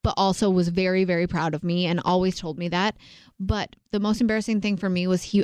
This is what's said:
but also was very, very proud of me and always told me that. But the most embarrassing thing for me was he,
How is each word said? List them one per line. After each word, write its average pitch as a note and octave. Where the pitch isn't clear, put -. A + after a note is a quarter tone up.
but A3+
also G3
was F3+
very, F#3
very F3
proud D#3+
of D3
me F3
and E3+
always F#3
told D#3+
me F3
that. F#3
But G3+
the G#3
most G#3
embarrassing A3
thing G#3
for G3+
me F3+
was F#3
he, G3+